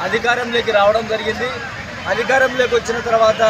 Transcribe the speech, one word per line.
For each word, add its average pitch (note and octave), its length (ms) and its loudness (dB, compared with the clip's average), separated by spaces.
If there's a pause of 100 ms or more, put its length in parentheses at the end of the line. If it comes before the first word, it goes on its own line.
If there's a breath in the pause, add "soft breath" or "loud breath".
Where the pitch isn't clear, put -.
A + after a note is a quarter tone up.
అధికారంలోకి A#3 680 -2
రావడం G#3+ 340 4
జరిగింది. G#3+ 440 -4 (580)
అధికారంలోకి B3 680 2
వచ్చిన A#3 260 0
తర్వాత A3+ 500 2